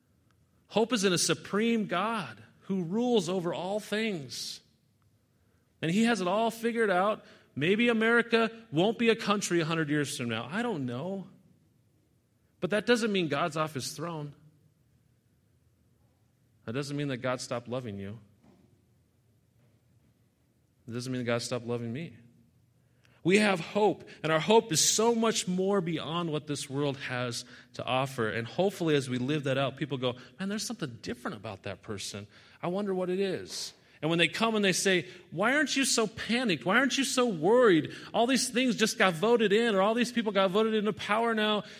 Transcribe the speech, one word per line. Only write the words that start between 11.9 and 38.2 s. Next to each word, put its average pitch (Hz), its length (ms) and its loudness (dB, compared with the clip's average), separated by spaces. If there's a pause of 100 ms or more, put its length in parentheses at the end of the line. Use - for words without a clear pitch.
But 175 100 -4
that 208 160 -2
doesn't 233 260 2
mean 185 160 0
God's 147 280 -2
off 156 180 -2
his 127 180 -6
throne. 151 400 -8 (2250)
That 113 80 -8
doesn't 143 240 -6
mean 147 120 -4
that 131 100 -6
God 127 220 -4
stopped 120 280 -8
loving 117 300 -8
you. 101 200 -12 (2750)
It 117 40 -12
doesn't 123 200 -8
mean 127 100 -4
that 120 40 -6
God 120 160 0
stopped 120 240 -6
loving 120 260 -6
me. 160 200 -10 (1120)
We 185 140 6
have 202 200 2
hope, - 500 -2 (140)
and 156 80 -2
our 160 80 4
hope 220 340 4
is 151 80 2
so 233 340 4
much 226 340 0
more 190 320 0
beyond 160 500 -4
what 147 160 -4
this - 240 -6
world 139 260 -2 (120)
has 123 360 -6 (300)
to 113 100 -8
offer. 127 440 0
And 113 180 -4
hopefully 175 480 0
as 127 160 0
we 127 80 -2
live 135 260 -2
that 135 140 -2
out, 135 180 -4
people 143 220 -6
go, 123 160 -2 (240)
"Man, 190 100 -6
there's 202 160 -6
something 139 380 -8
different 233 340 -10
about 101 280 -12
that 98 180 -10
person. 104 460 -10 (340)
I 170 60 -4
wonder 196 260 -2
what 185 160 -2
it 185 80 -2
is." 165 540 -6 (280)
And 156 100 0
when 165 80 2
they 165 100 4
come 220 260 2
and 208 100 2
they 190 80 4
say, 185 340 2 (260)
"Why 214 220 2
aren't 302 200 0
you 269 100 2
so 226 220 2
panicked? 220 580 -2
Why 190 120 4
aren't 262 200 2
you 277 60 2
so 247 240 2
worried? 190 640 6 (240)
All 226 120 4